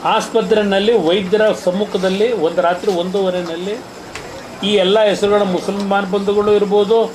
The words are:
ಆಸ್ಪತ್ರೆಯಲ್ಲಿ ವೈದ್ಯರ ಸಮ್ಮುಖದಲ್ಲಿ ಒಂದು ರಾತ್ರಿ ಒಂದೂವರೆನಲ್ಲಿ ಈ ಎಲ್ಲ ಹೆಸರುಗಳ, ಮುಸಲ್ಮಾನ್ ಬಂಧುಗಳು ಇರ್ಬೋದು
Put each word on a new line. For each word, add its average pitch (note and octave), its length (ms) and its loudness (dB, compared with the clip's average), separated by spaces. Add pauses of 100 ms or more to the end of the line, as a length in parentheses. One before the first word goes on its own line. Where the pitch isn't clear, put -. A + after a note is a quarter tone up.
ಆಸ್ಪತ್ರೆಯಲ್ಲಿ G#3 880 0 (140)
ವೈದ್ಯರ G#3 440 2
ಸಮ್ಮುಖದಲ್ಲಿ G3 800 -2
ಒಂದು F3 300 0
ರಾತ್ರಿ F3 300 0
ಒಂದೂವರೆನಲ್ಲಿ F3+ 1040 -4 (680)
ಈ G3+ 100 0
ಎಲ್ಲ G3 260 4
ಹೆಸರುಗಳ, G3+ 420 2
ಮುಸಲ್ಮಾನ್ G3 680 -2
ಬಂಧುಗಳು G3+ 420 2
ಇರ್ಬೋದು G#3 520 2 (100)